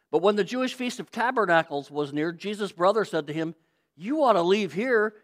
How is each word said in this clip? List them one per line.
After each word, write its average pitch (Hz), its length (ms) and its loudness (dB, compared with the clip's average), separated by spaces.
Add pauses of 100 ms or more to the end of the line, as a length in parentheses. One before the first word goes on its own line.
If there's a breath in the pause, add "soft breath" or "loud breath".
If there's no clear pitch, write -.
(120)
"But 156 100 2
when 208 140 4
the 208 80 2
Jewish 254 320 -2
Feast 247 240 -6
of 214 100 -12
Tabernacles 175 800 0
was 143 240 -4
near, 156 180 -2
Jesus' 196 400 -8
brother 196 320 2
said 160 240 -4
to 151 60 -8
him, 160 220 -6 (420)
'You 269 260 -2
ought 240 100 4
to 175 80 4
leave 185 320 2
here 214 500 0